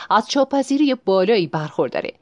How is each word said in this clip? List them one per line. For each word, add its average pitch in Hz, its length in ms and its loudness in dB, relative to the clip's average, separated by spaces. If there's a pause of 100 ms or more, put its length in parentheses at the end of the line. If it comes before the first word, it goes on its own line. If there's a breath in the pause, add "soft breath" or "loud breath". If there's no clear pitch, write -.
(100)
از 208 180 2
چاپ‌پذیری 277 680 0 (100)
بالایی 190 420 2
برخورداره. 151 760 -4